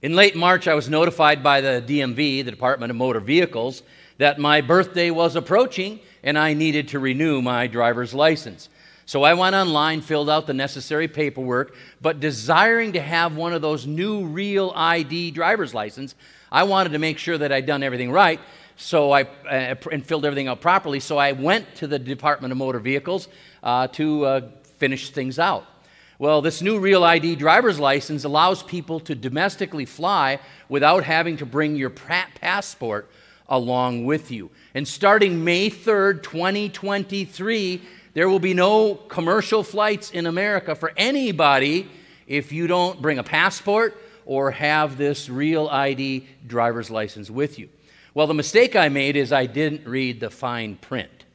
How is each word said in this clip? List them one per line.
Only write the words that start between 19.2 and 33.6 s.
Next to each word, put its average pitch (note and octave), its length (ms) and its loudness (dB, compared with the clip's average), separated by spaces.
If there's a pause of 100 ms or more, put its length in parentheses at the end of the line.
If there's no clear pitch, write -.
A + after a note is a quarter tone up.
uh, C3 540 -4
pr-, - 160 -10
and C#3+ 120 -6
filled D3+ 220 -2
everything C#3 220 -2
out B2 120 -6
properly, E3+ 400 2
so D3 160 -4
I C#3 160 4
went D3+ 440 -2
to D#3+ 100 -8
the C#3 120 -2
Department C3 540 -2
of B2+ 60 -4
Motor C3 220 -4
Vehicles, C#3 480 -4 (340)
uh, B2 260 0
to, D3+ 380 0
uh, C3+ 140 2 (360)
finish C3 320 -2
things C3 300 -6
out. E3 260 0 (540)
Well, D3 220 4
this D#3+ 220 -2
new G#3 160 0
Real F#3+ 260 4
I E3+ 140 6
D E3 180 -2
driver's E3+ 420 4
license C#3+ 460 0
allows E3 380 2
people D#3+ 380 -8
to D#3+ 140 -8
domestically D3 720 -4
fly D3+ 560 -2 (280)
without D3 360 4
having D#3+ 320 0
to C#3 100 -10
bring D3+ 300 -2
your C3 140 -4
pra-, F3 340 -6 (160)
passport C#3 680 -6 (380)
along B2 580 0